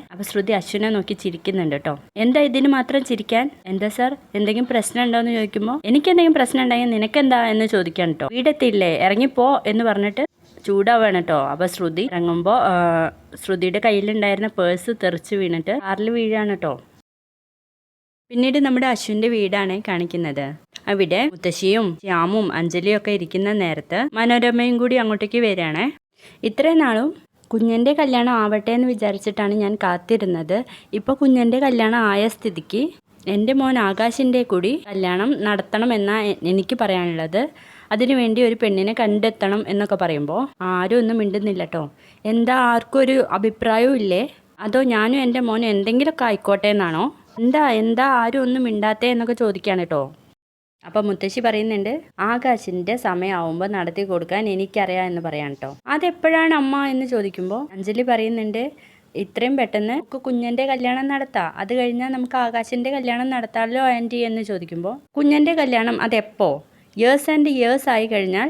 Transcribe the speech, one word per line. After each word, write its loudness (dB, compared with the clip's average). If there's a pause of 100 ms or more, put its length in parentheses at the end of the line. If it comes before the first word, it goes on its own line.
അപ്പോൾ -12
ശ്രുതി -2
അശ്വിനെ -2
നോക്കി -2
ചിരിക്കുന്നുണ്ട് -4
ട്ടോ. -4 (220)
"എന്താ 2
ഇതിന് 2
മാത്രം 2
ചിരിക്കാൻ? -2 (220)
എന്താ -4
സാർ, -2 (240)
എന്തെങ്കിലും 0
പ്രശ്നം -2
ഉണ്ടോ?" 0
എന്ന് 0
ചോദിക്കുമ്പോൾ, -2
"എനിക്ക് 2
എന്തെങ്കിലും 6
പ്രശ്നം 2
ഉണ്ടെങ്കിൽ 2
നിനക്കെന്താ?" 2 (120)
എന്ന് 2
ചോദിക്കാൻ 0
ട്ടോ. -4
"വീടെത്തിയില്ലേ? 2 (100)
ഇറങ്ങിപ്പോ" 2 (200)
എന്ന് 0
പറഞ്ഞിട്ട് 0 (400)
ചൂടാവാണ് 4
ട്ടോ. 0 (120)
അപ്പോൾ -2
ശ്രുതി -4
ഇറങ്ങുമ്പോൾ, 0
ആ, 2 (600)
ശ്രുതിയുടെ -2
കയ്യിലുണ്ടായിരുന്ന 0
പേഴ്സ് 0
തെറിച്ച് -4
വീണിട്ട് -2
കാറിൽ -4
വീഴാണ് -2
ട്ടോ. -4 (1600)
പിന്നീട് 0
നമ്മുടെ 2
അശ്വിൻ്റെ -2
വീടാണ് 0
കാണിക്കുന്നത്. -4 (420)
അവിടെ 0
മുത്തശ്ശിയും 0 (120)
ശ്യാമും 0
അഞ്ജലിയും 0
ഒക്കെ -2
ഇരിക്കുന്ന -2
നേരത്ത് -2 (140)
മനോരമയും 2
കൂടി 2
അങ്ങോട്ടേക്ക് 0
വരികയാണേ. 0 (560)
"ഇത്രയും 2
നാളും 2 (420)
കുഞ്ഞൻ്റെ 2
കല്യാണം 2
ആവട്ടെ 0
എന്ന് 2
വിചാരിച്ചിട്ടാണ് -2
ഞാൻ 0
കാത്തിരുന്നത്. 0 (360)
ഇപ്പോൾ -2
കുഞ്ഞൻ്റെ 4
കല്യാണം 2
ആയ 2
സ്ഥിതിക്ക് -4 (440)
എൻ്റെ 0
മോൻ 2
ആകാശിൻ്റെ 0
കൂടി 0 (140)
കല്യാണം -2 (120)
നടത്തണമെന്നാ 0
എ-, -2
എനിക്ക് 0
പറയാനുള്ളത്. -2 (500)
അതിനുവേണ്ടി 2
ഒരു 2
പെണ്ണിനെ 0
കണ്ടെത്തണം" 0
എന്നൊക്കെ 0
പറയുമ്പോൾ -2 (300)
ആരും 0
ഒന്നും 2
മിണ്ടുന്നില്ല -2
ട്ടോ. -6 (400)
എന്താ, 2
ആർക്കും 2
ഒരു 4 (140)
അഭിപ്രായവും 2
ഇല്ലേ? 0 (360)
അതോ 0
ഞാനും 2
എൻ്റെ 0
മോനും 0
എന്തെങ്കിലുമൊക്കെ 0
ആയിക്കോട്ടെ 0
എന്നാണോ? 2 (320)
എന്താ, 2
എന്താ 2 (100)
ആരും 2
ഒന്നും 0
മിണ്ടാത്തേ 0
എന്നൊക്കെ 0
ചോദിക്കുകയാണ് 0
ട്ടോ. -2 (840)
അപ്പം -2
മുത്തശ്ശി -4
പറയുന്നുണ്ട്, -2 (320)
"ആകാശിൻ്റെ -2
സമയമാവുമ്പോൾ -2
നടത്തി -4
കൊടുക്കാൻ -2
എനിക്കറിയാം" -2
എന്ന് -4
പറയാൻ -6
ട്ടോ. -10 (160)
"അതെപ്പോഴാണ് 2
അമ്മ?" 0 (100)
എന്ന് -2
ചോദിക്കുമ്പോൾ -4 (100)
അഞ്ജലി -4
പറയുന്നുണ്ട്, -2 (520)
"ഇത്രയും -2
പെട്ടെന്ന് -2
നമുക്ക് -8
കുഞ്ഞൻ്റെ -2
കല്യാണം -2
നടത്താം. -2
അത് -6
കഴിഞ്ഞാൽ -2
നമുക്ക് -4
ആകാശിൻ്റെ -2
കല്യാണം -4
നടത്താമല്ലോ -2
ആൻറ്റി" 0
എന്ന് -2
ചോദിക്കുമ്പോൾ, -6 (160)
"കുഞ്ഞൻ്റെ 4
കല്യാണം 0
അതെപ്പോ? 0 (460)
Years 4
and 2
years 2
ആയി 2
കഴിഞ്ഞാൽ -2